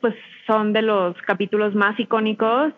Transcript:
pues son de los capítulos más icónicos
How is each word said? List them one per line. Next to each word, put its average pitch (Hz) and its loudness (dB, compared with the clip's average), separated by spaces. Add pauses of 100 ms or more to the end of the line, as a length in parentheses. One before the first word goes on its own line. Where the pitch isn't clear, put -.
pues 226 0 (320)
son 214 2
de 220 2
los 196 0
capítulos 208 -2
más 208 2
icónicos 226 0